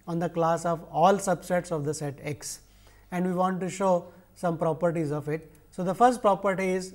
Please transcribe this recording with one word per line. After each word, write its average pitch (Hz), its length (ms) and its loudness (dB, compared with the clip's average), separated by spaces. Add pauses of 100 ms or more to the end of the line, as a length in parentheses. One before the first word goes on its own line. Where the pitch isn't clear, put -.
on 170 140 -2
the 175 80 0
class 165 360 0
of 170 280 -2
all 175 220 6
subsets 180 580 -2
of 151 120 -2
the 147 80 -2
set 139 300 -8
X, - 380 -10 (500)
and 180 160 -2
we 185 60 -2
want 180 300 0
to 185 60 -4
show 180 360 2 (320)
some 170 220 -2
properties 160 520 0
of 151 180 -4
it. 156 220 -6 (220)
So, 185 100 -8
the 180 100 0
first 240 300 4
property 190 460 2
is 185 260 -4